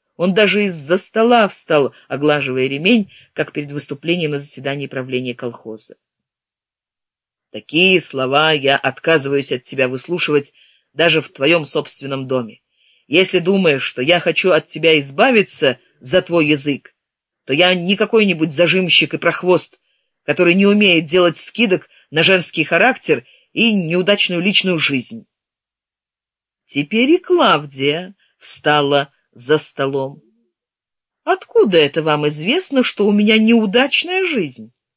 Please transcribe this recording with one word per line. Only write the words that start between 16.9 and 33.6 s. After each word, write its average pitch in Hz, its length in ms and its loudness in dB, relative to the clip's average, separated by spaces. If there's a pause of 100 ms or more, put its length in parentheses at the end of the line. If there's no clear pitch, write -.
то 135 80 -4
я 180 200 2
не 180 220 -2
какой-нибудь 190 580 0
зажимщик 160 600 2
и 156 40 -6
прохвост, 180 640 -2 (440)
который 175 320 2
не 196 120 4
умеет 196 380 4
делать 175 320 2
скидок 190 520 -2 (220)
на 151 100 0
женский 170 440 0
характер 175 600 0 (280)
и 220 180 2
неудачную 180 720 0
личную 185 360 0
жизнь». 123 480 -4 (1500)
Теперь 214 380 0
и 349 80 4
Клавдия 165 960 0 (240)
встала 143 720 0 (200)
за 123 260 -2
столом. 139 640 -6 (1040)
«Откуда 320 560 2
это 151 240 0
вам 147 240 0
известно, 240 560 -2
что 208 240 -2
у 208 40 2
меня 208 280 2
неудачная 240 840 2